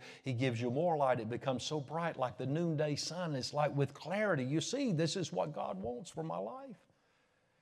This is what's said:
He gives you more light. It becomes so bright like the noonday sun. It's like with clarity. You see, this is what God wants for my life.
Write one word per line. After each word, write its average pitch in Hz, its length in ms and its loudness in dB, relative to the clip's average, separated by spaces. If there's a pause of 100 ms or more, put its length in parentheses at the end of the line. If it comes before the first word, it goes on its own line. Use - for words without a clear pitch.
(240)
He 135 80 -2
gives 117 280 2
you 123 100 0
more 160 260 2
light. 127 240 4
It 107 100 -2
becomes 127 340 -2
so 156 160 -2
bright 151 380 -2
like 127 200 -2
the 131 80 -2
noonday 151 500 2
sun. 165 380 -2
It's 127 200 -2
like 147 220 4
with 139 180 4
clarity. 185 500 2
You 147 160 2
see, 254 320 2
this 160 240 2
is 170 160 -2
what 170 220 0
God 196 260 -4
wants 233 300 -6
for 160 120 -6
my 165 160 -4
life. 240 380 -6 (840)